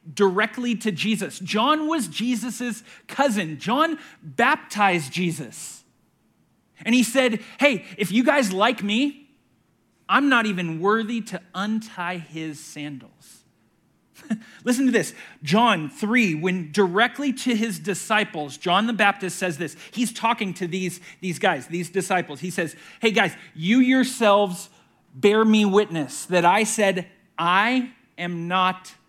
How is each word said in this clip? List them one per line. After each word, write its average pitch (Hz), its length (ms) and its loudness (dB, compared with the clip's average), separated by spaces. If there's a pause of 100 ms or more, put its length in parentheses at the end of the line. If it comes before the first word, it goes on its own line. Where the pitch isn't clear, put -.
(120)
directly 214 640 0
to 214 160 -4
Jesus. 185 480 -4
John 262 480 0
was 302 200 -2
Jesus's 233 760 -4 (240)
cousin. 196 520 0
John 294 400 0 (220)
baptized 185 920 0
Jesus. - 720 -6 (1000)
And 226 120 0
he 254 80 4
said, 247 360 2 (200)
"Hey, 262 260 2 (120)
if 180 140 -4
you 233 120 2
guys 269 280 2
like 208 320 0
me, 240 460 -2 (800)
I'm 269 220 2
not 233 160 4
even 175 340 -4
worthy 220 420 0
to - 200 -10 (120)
untie 190 640 -6
his 160 420 -10
sandals." - 840 -16 (840)
<laughs> - 360 -10
Listen 247 220 0
to 247 60 2
this. - 220 0 (300)
John 180 460 2
three, 214 460 0
when 170 360 -4
directly 220 640 0
to 254 220 -2
his 208 240 -4
disciples, 170 800 -4
John 190 300 2
the 240 60 -2
Baptist 196 440 0
says 175 200 -4
this. 160 180 -8 (160)
He's 233 220 -2
talking 226 420 -2
to 185 120 -6
these, 180 320 -6 (220)
these 175 180 -6
guys, 160 280 0
these 170 220 -6
disciples. 180 500 -2
He 180 100 -8
says, 165 260 -4 (240)
"Hey 226 120 2
guys, 196 220 2 (200)
you 190 260 2
yourselves 214 920 4 (440)
bear 208 300 4
me 214 220 6
witness 190 600 0
that 175 200 2
I 202 180 4
said, 196 440 0 (300)
'I 214 540 2 (260)
am 170 300 -6
not 185 460 0 (160)